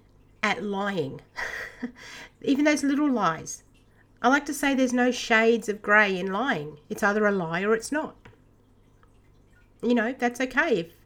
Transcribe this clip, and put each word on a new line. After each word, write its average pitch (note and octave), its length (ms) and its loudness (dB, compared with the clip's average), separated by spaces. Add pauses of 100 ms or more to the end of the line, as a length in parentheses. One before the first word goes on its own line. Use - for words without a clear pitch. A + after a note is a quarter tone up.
(420)
at F#3+ 200 0
lying. G3 580 -4 (640)
<laughs> B3 80 -8 (520)
Even C#4 220 2
those D4+ 200 2
little C#4+ 260 2
lies. E3+ 520 -2 (580)
I A#3 80 2
like C#4+ 180 2
to D4 80 -4
say C#4 200 0
there's B3+ 180 2
no B3 180 4
shades A3+ 580 2
of G#3 140 -6
grey G#3 360 4
in F#3+ 140 -4
lying. F#3+ 460 -4 (100)
It's - 140 -6
either G#3 240 2
a G3+ 60 4
lie F3 300 -2
or G#3+ 120 2
it's A3+ 180 -4
not. D4 240 -4 (1700)
You A#3+ 120 2
know, A#3 240 0
that's B3 220 -2
okay. C4 400 0
If, E3 120 -10 (140)